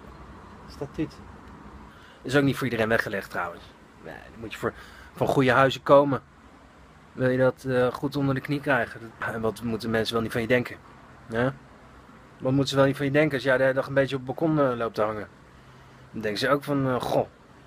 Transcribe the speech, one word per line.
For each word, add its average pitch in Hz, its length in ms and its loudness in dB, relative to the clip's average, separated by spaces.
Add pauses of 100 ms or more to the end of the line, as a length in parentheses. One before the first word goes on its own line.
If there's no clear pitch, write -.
(680)
statuut? 143 460 -8 (1040)
Is 131 140 -2
ook 143 80 4
niet 131 120 2
voor 139 100 -4
iedereen 110 220 0
weggelegd 110 420 -2
trouwens. 87 340 -8 (400)
Nee, 80 100 -16
dan 71 260 -20
moet 110 140 -14
je - 60 -14
voor, 117 140 -2 (400)
van 113 140 -2
goede 127 240 4
huizen 135 320 4
komen. 143 380 6 (920)
Wil 127 160 0
je 127 80 0
dat, 131 300 2
eh, 127 200 2
goed 139 280 -4
onder 139 200 0
de 127 60 -4
knie 143 200 -4
krijgen? 127 400 0
Dat, 113 320 -8
en 113 80 -6
wat 110 200 -2
moeten 113 280 -4
mensen 113 240 0
wel 113 100 0
niet 107 80 -6
van 120 100 -2
je 113 60 -4
denken? 120 300 0 (480)
Hè? 120 240 0 (880)
Wat 131 140 -2
moeten 135 160 2
ze 135 80 -4
wel 135 100 6
niet 139 120 2
van 143 80 -2
je 139 60 -2
denken 147 220 4
als 127 100 -4
jij 131 140 4
de 131 60 0
hele 131 120 2
dag 131 120 -2
een 135 60 -10
beetje 135 220 0
op 127 120 -8
het 135 80 -6
balkon, 156 240 2
eh, 127 180 2
loopt 113 180 -4
te 110 60 0
hangen? 107 260 -4 (840)
Dan 110 100 -10
denken 104 180 -4
ze 131 100 0
ook 139 140 0
van, 139 240 -2
eh, 123 140 0
"Goh, 127 260 -2 (400)